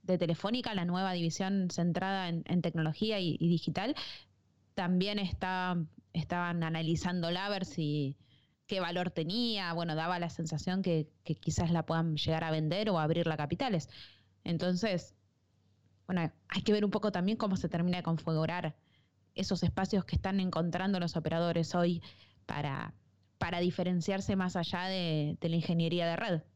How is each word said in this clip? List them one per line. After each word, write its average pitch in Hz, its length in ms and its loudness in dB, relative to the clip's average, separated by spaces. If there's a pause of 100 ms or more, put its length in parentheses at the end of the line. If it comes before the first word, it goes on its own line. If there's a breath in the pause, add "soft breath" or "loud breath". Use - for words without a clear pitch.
de 180 160 0
Telefónica, 208 560 -2
la 180 100 0
nueva 185 280 0
división 185 580 0
centrada 180 580 0
en, 170 180 -2
en 175 160 2
tecnología 165 580 0
y, 170 180 0
y 170 100 4
digital, 180 460 2 (800 loud breath)
también 185 440 2
está, 185 580 0 (360)
estaban 175 500 0
analizándola 170 840 0
a - 20 -2
ver 196 160 -2
si, 147 520 -2 (500 soft breath)
qué 190 140 -2
valor 175 300 -2
tenía. 190 640 -2
Bueno, 170 220 -2
daba 170 240 0
la 170 120 -2
sensación 175 520 -2
que, 165 260 2 (160)
que 160 100 -2
quizás 165 360 0
la 165 160 2
puedan 165 300 2
llegar 160 280 0
a 160 60 0
vender 160 400 2
o 175 80 4
abrirla 160 360 2
a 151 40 -4
capitales. 175 500 0 (540 loud breath)
Entonces, 180 720 0 (920)
bueno, 175 260 0 (160)
hay - 140 -2
que 214 100 2
ver 208 120 4
un 196 60 2
poco 208 220 0
también 196 260 0
cómo 190 180 0
se 175 120 -2
termina 180 300 0
de 175 40 -6
configurar 160 720 0 (580 soft breath)
esos 190 280 -2
espacios 190 420 2
que - 100 -4
están 196 240 2
encontrando 180 640 0
los 170 160 -2
operadores 165 580 0
hoy 175 280 2 (440 loud breath)
para, - 480 -6 (440)
para 175 200 -2
diferenciarse 180 800 0
más 185 180 0
allá 175 300 -2
de, 165 560 0
de 170 80 -2
la 165 80 2
ingeniería 170 500 2
de 165 100 0
red. 165 260 0 (140)